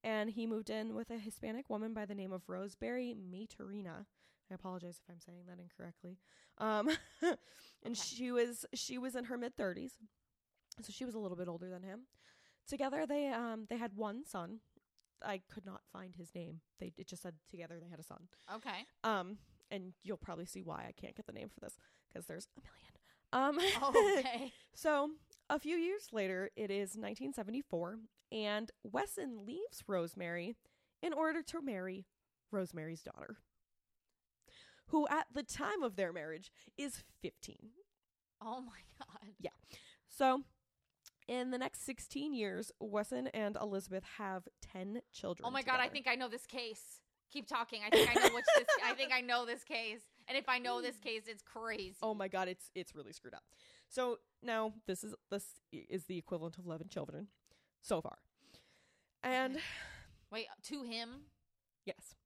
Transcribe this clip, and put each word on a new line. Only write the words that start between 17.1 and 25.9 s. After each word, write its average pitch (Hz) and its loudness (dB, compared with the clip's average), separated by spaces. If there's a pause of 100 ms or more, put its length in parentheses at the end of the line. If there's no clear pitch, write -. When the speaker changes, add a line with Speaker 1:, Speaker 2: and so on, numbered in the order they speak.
Speaker 1:
said 170 -8 (140)
together 170 -12
they 170 -16
had 170 -14
a 160 -14
son. - -16 (260)
Speaker 2:
Okay. 220 -6 (200)
Speaker 1:
Um, 202 2 (320)
and 185 -6 (100)
you'll 190 -4
probably 175 -6
see 190 -8
why 165 -6
I - -8
can't - -10
get - -12
the - -10
name - -8
for - -16
this, - -10 (360)
'cause 170 -8
there's 170 -10
a - -18
million. - -20 (400)
Um, 277 4
<laughs> 381 4
Speaker 2:
Oh, 392 10
okay. 254 -2 (220)
Speaker 1:
so 302 4 (380)
a 294 4
few 330 0
years 370 0